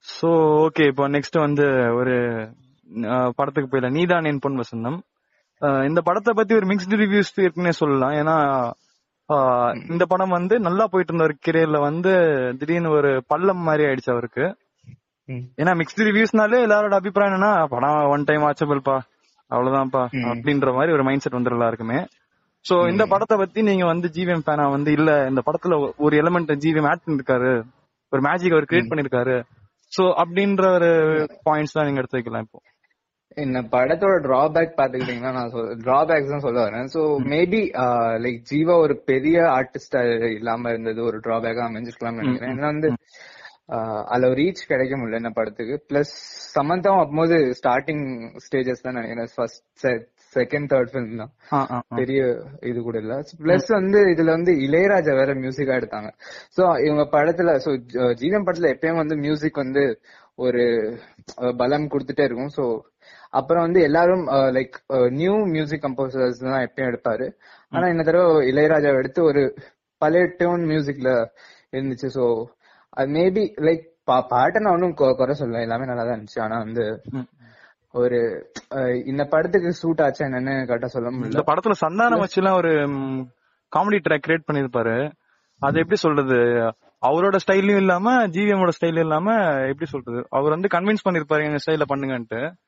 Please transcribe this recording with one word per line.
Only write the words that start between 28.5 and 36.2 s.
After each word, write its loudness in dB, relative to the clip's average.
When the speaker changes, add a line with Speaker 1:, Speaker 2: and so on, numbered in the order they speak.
Speaker 1:
அவர் 4
கிரியேட் 0
Speaker 2:
ம். -6
Speaker 1:
பண்ணிருக்காரு" -2
so, 2
அப்படின்ற 2
ஒரு 4
பாயிண்ட்ஸ் 0
தான் 0
நீங்க 0
எடுத்து -4
வைக்கலாம் -6
இப்போ. -14
Speaker 2:
இந்த -4
படத்தோட 2
டிராபேக் 2
பாத்துக்கிட்டீங்கன்னா, -2
நான் -6
சொல்-, -6
டிராபேக்ஸ் 2